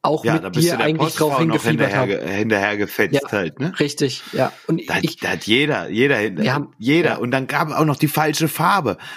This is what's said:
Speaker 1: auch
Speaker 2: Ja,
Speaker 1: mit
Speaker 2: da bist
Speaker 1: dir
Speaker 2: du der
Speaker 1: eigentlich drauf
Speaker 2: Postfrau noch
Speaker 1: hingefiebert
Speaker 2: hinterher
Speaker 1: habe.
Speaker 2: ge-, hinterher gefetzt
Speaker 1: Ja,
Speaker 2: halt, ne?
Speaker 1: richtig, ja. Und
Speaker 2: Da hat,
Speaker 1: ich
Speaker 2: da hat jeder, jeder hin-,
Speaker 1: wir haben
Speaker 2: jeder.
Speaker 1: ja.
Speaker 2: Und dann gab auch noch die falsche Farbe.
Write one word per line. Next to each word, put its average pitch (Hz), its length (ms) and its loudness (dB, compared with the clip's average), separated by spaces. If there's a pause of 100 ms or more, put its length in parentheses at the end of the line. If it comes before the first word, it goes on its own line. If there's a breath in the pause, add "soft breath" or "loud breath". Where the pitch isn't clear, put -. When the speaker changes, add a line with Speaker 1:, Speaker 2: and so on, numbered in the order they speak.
Speaker 1:
auch 151 220 0
Speaker 2:
Ja, 113 120 2
Speaker 1:
mit - 80 -2
Speaker 2:
da 95 60 -6
bist 151 180 2
Speaker 1:
dir 170 60 2
Speaker 2:
du - 40 -2
der 113 80 0
Speaker 1:
eigentlich 160 300 0
drauf 151 160 2
Speaker 2:
Postfrau 139 140 2
noch 110 180 0
Speaker 1:
hingefiebert - 280 2
Speaker 2:
hinterher 101 80 2 (180)
Speaker 1:
habe. - 80 -6
Speaker 2:
ge-, 95 120 -4
hinterher 104 400 2
gefetzt 104 460 0
Speaker 1:
Ja, - 80 -8
Speaker 2:
halt, 92 280 -2
ne? 160 200 -4
Speaker 1:
richtig, 143 520 -2
ja. 127 220 0 (140)
Und - 220 -2
Speaker 2:
Da - 60 0
hat, 95 80 0
Speaker 1:
ich - 140 -2
Speaker 2:
da 90 140 -4
hat 87 120 -6
jeder, 117 460 2
jeder 123 280 4
hin-, 104 200 -2
Speaker 1:
wir 113 160 0
haben 143 240 -4
Speaker 2:
jeder. 147 340 2
Speaker 1:
ja. - 60 -4
Speaker 2:
Und 120 140 -4
dann 135 160 -2
gab 151 240 -2
auch 139 120 0
noch 147 140 2
die 156 100 2
falsche 151 400 0
Farbe. 165 500 0 (200 loud breath)